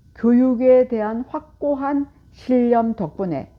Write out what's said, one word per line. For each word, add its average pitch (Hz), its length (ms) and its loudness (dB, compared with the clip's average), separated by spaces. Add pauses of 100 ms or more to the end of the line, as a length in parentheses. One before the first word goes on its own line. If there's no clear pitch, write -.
(140)
교육에 254 720 2
대한 226 400 -6
확고한 285 840 -6 (220)
신념 240 640 0
덕분에 160 640 -8